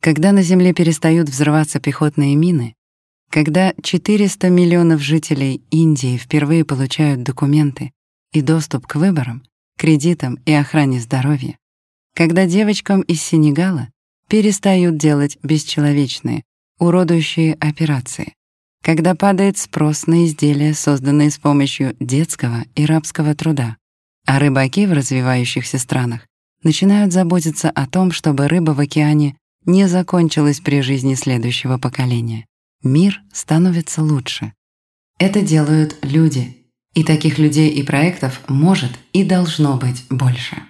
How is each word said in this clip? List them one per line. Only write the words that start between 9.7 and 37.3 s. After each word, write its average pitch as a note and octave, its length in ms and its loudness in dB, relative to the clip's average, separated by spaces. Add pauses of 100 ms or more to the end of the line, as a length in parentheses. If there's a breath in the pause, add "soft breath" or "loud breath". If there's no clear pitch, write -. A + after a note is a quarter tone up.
кредитам D3+ 680 0
и D#3 100 0
охране C#3 460 0
здоровья, C3 560 -4 (600)
когда E3+ 300 2
девочкам G3 560 0
из E3 200 -2
Сенегала D#3 680 0 (360)
перестают G3 720 2
делать D3 480 0
бесчеловечные, C#3+ 960 -2 (380)
уродующие E3 760 0
операции, D3+ 800 -4 (480)
когда E3 320 0
падает G3 420 0
спрос - 520 -4
на E3+ 180 4
изделия, D3 480 0
созданные C#3+ 560 0
с D3 80 -10
помощью C#3 640 0
детского B2 640 -4 (100)
и D3 120 0
рабского D3+ 500 0
труда, C3+ 400 -4 (500)
а C3+ 140 2
рыбаки C3+ 440 2
в F#3+ 80 0
развивающихся B2+ 840 -2
странах A#2+ 480 -4 (380)
начинают G3 480 2
заботиться E3+ 580 0
о C#3 160 -4
том, F#3 240 0
чтобы C#3+ 380 0
рыба D#3+ 240 2
в C#3 80 0
океане D3 560 2 (280)
не F#3+ 220 4
закончилась E3+ 720 0
при C#3+ 220 0
жизни C3+ 340 -2
следующего B2+ 640 -2
поколения. A#2+ 680 -4 (360)
Мир E3 400 2 (100)
становится E3 720 -2
лучше. C3+ 520 -4 (680)
Это G3 200 2
делают D#3 600 0
люди, C#3 640 -2 (280)
и D#3+ 100 2
таких D#3 340 0